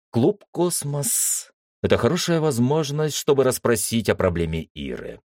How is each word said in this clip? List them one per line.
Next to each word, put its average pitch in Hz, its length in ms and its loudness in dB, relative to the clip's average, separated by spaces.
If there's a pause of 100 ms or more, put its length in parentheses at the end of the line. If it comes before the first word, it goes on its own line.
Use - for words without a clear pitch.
(100)
Клуб 143 420 0
«Космос» — - 1000 -2 (320)
это 98 160 2
хорошая 160 420 0
возможность, 147 760 0
чтобы 135 260 2
расспросить 117 680 0
о 104 60 2
проблеме 85 600 0
Иры. 62 520 -10